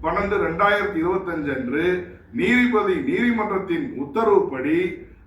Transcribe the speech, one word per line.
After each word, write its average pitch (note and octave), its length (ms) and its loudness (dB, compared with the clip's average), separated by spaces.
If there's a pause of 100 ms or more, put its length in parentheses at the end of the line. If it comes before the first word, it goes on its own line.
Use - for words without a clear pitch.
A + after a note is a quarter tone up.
பன்னெண்டு G3 320 0
ரெண்டாயிரத்தி G3+ 600 0
இருபத்தஞ்சு E3 600 -2
அன்று E3 600 -2 (180)
நீதிபதி G#3+ 600 2
நீதிமன்றத்தின் F#3+ 1000 -2
உத்தரவுப்படி E3+ 1080 0 (220)